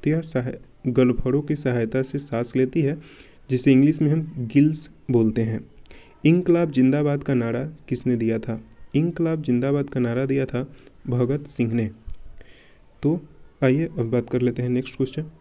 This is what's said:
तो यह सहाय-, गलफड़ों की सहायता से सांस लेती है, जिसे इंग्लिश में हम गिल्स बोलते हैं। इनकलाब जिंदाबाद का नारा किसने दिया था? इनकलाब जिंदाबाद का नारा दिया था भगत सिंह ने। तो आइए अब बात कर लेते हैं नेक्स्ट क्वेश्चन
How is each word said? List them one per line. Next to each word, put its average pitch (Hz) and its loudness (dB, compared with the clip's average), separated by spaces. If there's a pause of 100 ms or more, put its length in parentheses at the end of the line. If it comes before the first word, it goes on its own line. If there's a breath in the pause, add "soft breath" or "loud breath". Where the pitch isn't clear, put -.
तो 147 2
यह 160 0
सहाय-, 127 -6 (300)
गलफड़ों 127 2
की 147 -2
सहायता 123 -2
से 131 -6
सांस 117 -6
लेती 131 0
है, 143 0 (520 loud breath)
जिसे 127 4
इंग्लिश 147 6
में 147 4
हम 156 -2
गिल्स 151 4 (200)
बोलते 113 2
हैं। 110 -4 (600 soft breath)
इनकलाब 170 4
जिंदाबाद 143 2
का 143 0
नारा 120 -2 (200)
किसने 123 -2
दिया 110 0
था? 110 -8 (340)
इनकलाब 165 0
जिंदाबाद 139 0
का 131 -4
नारा 120 0
दिया 135 0
था 123 -6 (400 loud breath)
भगत 131 -2
सिंह 113 -2
ने। 110 -2 (1120 soft breath)
तो 160 0 (420)
आइए 139 2
अब 113 -4
बात 120 -2
कर 123 0
लेते 120 0
हैं 123 -2
नेक्स्ट 123 -4
क्वेश्चन 135 -4 (160)